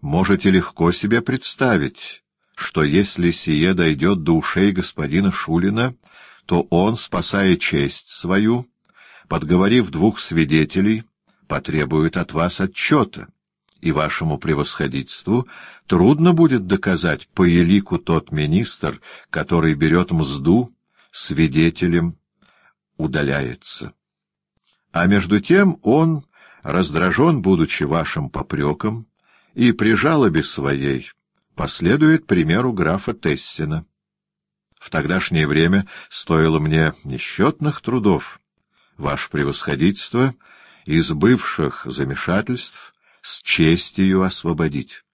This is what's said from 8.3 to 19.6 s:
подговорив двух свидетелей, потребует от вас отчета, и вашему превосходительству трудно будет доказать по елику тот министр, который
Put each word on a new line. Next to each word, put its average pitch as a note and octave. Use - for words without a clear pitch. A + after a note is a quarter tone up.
подговорив F2+
двух E2+
свидетелей, E2
потребует D#2
от F2
вас E2+
отчета, G2+
и E2+
вашему D2+
превосходительству D2
трудно C#3+
будет C3+
доказать F2
по G2
елику F2
тот -
министр, D2+
который D#2+